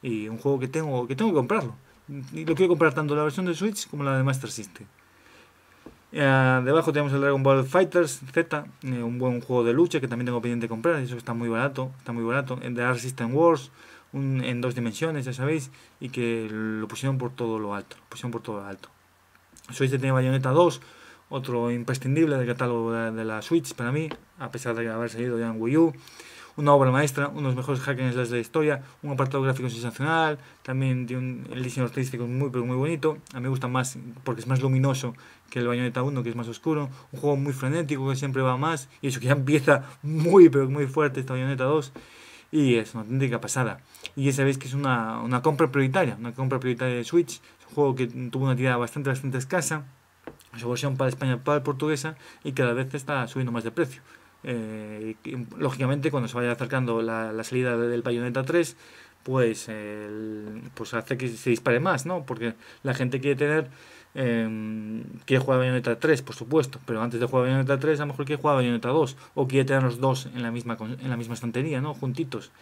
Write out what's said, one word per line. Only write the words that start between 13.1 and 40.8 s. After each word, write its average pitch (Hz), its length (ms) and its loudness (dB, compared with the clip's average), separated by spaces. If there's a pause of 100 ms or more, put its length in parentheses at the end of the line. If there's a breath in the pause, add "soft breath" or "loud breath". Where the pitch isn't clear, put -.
Wars, 156 380 4 (400 loud breath)
un, 135 320 -2
en 123 160 -4
dos 120 160 -2
dimensiones, 127 480 -2
ya 127 80 -8
sabéis, 135 400 -2 (300 loud breath)
y 131 80 -10
que 117 420 -2
lo 110 380 -4
pusieron 135 280 -2
por 123 140 -4
todo 113 280 -4
lo 101 160 -6
alto, - 220 -10
lo - 120 -20
pusieron - 220 -10
por 113 100 -6
todo 107 160 -8
lo 101 80 -10
alto. 95 240 -16 (800)
Switch 131 220 0
tiene 135 200 0
Bayonetta 131 380 2
dos, 160 320 4 (480 loud breath)
otro 123 420 -2
imprescindible 131 640 0
del 127 100 0
catálogo 120 460 0
de, 113 220 -2
de 110 100 -6
la 110 180 -4
Switch 165 320 0
para 123 200 -4
mí, 156 160 -2 (280)
a 135 140 -10
pesar 120 240 -4
de 117 140 -2
haber 113 200 -4
salido 117 300 -4
ya 117 80 -2
en 113 140 -4
Wii 131 160 2
U. 165 160 6 (640 loud breath)
Una 147 160 4
obra 135 180 8
maestra, 143 380 2
uno 147 140 -8
de - 20 0
los 131 100 0
mejores 127 260 -2
hack 135 200 -2
and 127 100 0
slash 123 160 -2
de 120 80 -4
la 120 60 0
historia, 147 420 0 (180 loud breath)
un 143 120 -6
apartado 135 280 0
gráfico 131 280 0
sensacional, 143 680 0 (260 loud breath)
también 131 440 0
tiene 127 140 -4
un, 127 280 -8
el 123 140 -6
diseño 127 220 -2
artístico 127 420 -4
muy, 131 220 0
pero 123 160 -2
muy 127 100 -2
bonito. 147 440 0 (140)
A 131 40 -10
mí 123 60 -6
me 131 60 -2
gusta 127 200 -2
más 127 280 -2 (280)
porque 117 160 -4
es 120 60 -12
más 131 140 2
luminoso 131 540 2 (340 loud breath)
que 123 100 -6
el 120 80 0
Bayonetta 123 360 0
uno, 135 200 -2
que 120 60 -4
es 117 60 -4
más 120 140 -6
oscuro. 147 400 -2 (240 loud breath)
Un 123 80 -10
juego 147 160 2
muy 139 160 0
frenético, 135 560 -2
que 131 80 0
siempre 135 240 -2
va 127 160 2
más, 156 320 -2 (120 loud breath)
y 139 60 -2
eso 127 140 -4
que 127 60 -2
ya 135 40 6
empieza 143 540 4 (180 loud breath)
muy, 160 460 10
pero 135 200 4
muy 143 180 0